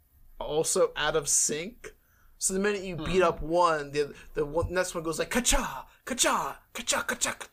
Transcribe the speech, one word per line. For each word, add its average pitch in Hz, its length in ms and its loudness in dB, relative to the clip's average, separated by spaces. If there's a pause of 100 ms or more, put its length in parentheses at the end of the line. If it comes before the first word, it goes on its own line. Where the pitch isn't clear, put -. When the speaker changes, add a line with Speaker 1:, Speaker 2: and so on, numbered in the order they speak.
(380)
Speaker 1:
also 156 580 2
out 151 200 0
of 147 120 0
sync. - 680 -2 (440)
So - 140 -2
the 190 80 0
minute 202 220 0
you 185 140 -6
beat 170 220 -2
Speaker 2:
Hmm. 185 40 6
Speaker 1:
up 170 200 2
one, 156 500 2
the, 143 220 0 (200)
the 160 100 0
one, 165 280 -2
next 180 220 0
one 175 100 -6
goes 160 140 -4
like, 165 120 -2
"Ka-cha! 233 560 0 (180)
Ka-cha! 240 540 0 (160)
Ka-cha! - 280 -2
Ka-cha!" - 340 -2 (160)